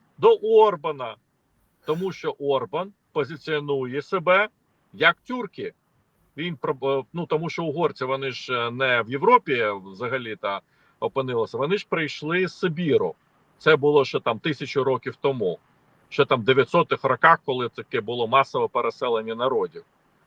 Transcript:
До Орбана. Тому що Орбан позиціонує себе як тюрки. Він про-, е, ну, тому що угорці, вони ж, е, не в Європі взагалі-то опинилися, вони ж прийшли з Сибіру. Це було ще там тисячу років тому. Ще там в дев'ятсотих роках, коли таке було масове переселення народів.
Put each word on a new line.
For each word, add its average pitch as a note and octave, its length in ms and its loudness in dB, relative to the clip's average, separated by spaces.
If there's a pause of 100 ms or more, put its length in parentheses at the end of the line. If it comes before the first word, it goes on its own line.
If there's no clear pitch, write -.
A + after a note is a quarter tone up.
(180)
До A3 160 6
Орбана. E3 840 2 (680)
Тому F3 280 -4
що - 180 -8
Орбан C#3+ 640 -4 (200)
позиціонує C#3+ 880 -4
себе F#3+ 460 2 (440)
як D#3 280 4
тюрки. G#3+ 520 -10 (640)
Він D#3+ 200 -6
про-, C3+ 440 -2
е, B2+ 120 -6
ну, E3+ 140 -6
тому D#3+ 240 -2
що E3+ 140 -6
угорці, D3+ 400 -2
вони C3+ 260 -4
ж, B2+ 240 -6
е, A#2+ 160 -2
не B2 320 2
в G#2+ 80 -12
Європі C#3+ 560 0 (180)
взагалі-то G#2 760 -6 (400)
опинилися, A#2 580 -2
вони E3 200 -2
ж - 100 -14
прийшли E3 600 -4
з - 100 -16
Сибіру. C#3+ 560 0 (440)
Це D#3 180 4
було C#3+ 280 4
ще C#3 160 -4
там A2+ 180 -4
тисячу C#3 460 -4
років C3 360 -2
тому. A2+ 380 -2 (500)
Ще C#3+ 160 2
там C3 160 2
в G#2 40 -8
дев'ятсотих C#3 600 2
роках, D#3+ 400 4
коли B2+ 240 -2
таке A#2 320 -6
було A#2 260 -2
масове B2+ 420 2
переселення A#2 640 -2
народів. A2 500 -2 (420)